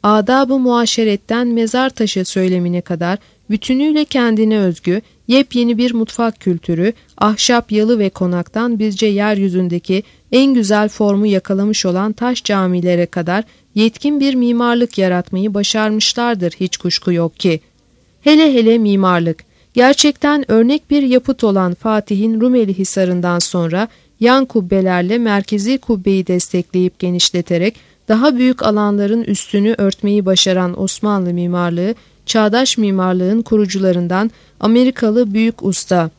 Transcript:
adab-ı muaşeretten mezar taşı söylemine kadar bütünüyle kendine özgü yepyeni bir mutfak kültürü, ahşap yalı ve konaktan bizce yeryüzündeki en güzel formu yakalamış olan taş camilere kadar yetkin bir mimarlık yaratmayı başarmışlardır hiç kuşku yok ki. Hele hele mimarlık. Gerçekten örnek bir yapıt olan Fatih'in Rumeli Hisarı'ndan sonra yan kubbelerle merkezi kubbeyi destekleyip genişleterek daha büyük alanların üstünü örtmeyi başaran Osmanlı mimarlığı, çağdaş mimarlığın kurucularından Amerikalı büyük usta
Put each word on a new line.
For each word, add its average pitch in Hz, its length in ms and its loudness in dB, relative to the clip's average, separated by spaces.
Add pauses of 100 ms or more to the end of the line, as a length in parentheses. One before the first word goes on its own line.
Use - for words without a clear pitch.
adab-ı 247 560 2
muaşeretten 233 880 0
mezar 233 420 0
taşı 208 360 -4
söylemine 180 560 -2
kadar 175 380 -4 (300)
bütünüyle 294 560 0
kendine 220 540 0
özgü 180 420 -2 (260)
yepyeni 240 500 2
bir 247 160 0
mutfak 226 460 -4
kültürü, 175 540 -2 (240)
ahşap 220 540 0
yalı 214 280 2
ve 196 100 0
konaktan 190 720 -4
bizce 214 260 -2
yeryüzündeki 196 1000 0 (280)
en 269 220 4
güzel 214 360 2
formu 208 360 0
yakalamış 196 600 0
olan 190 280 -2
taş 247 300 -4
camilere 180 640 0
kadar 175 380 -4 (320)
yetkin 226 440 0
bir 269 140 0
mimarlık 240 640 0
yaratmayı 190 560 -2
başarmışlardır 214 960 -2
hiç - 260 -6
kuşku - 340 -4
yok 170 280 -2
ki. 165 200 0 (600)
Hele 302 320 6
hele 233 240 4
mimarlık. 185 680 0 (300)
Gerçekten 285 760 2
örnek 233 400 2
bir 285 100 2
yapıt 254 420 0
olan 190 300 2
Fatih'in 214 680 -2
Rumeli 226 360 2
Hisarı'ndan 180 600 -2
sonra 175 480 -2 (320)
yan 254 260 4
kubbelerle 185 720 0
merkezi 214 600 -2
kubbeyi 190 500 -2
destekleyip 180 720 -2
genişleterek 180 760 -2 (320)
daha 247 300 2
büyük 254 260 0
alanların 208 600 0
üstünü 208 540 -2
örtmeyi 202 480 0
başaran 185 560 0
Osmanlı 190 520 -2
mimarlığı, 175 640 -2 (300)
çağdaş 226 520 0
mimarlığın 190 640 0
kurucularından 190 880 0 (280)
Amerikalı 233 760 2
büyük 226 300 -2
usta 175 560 -2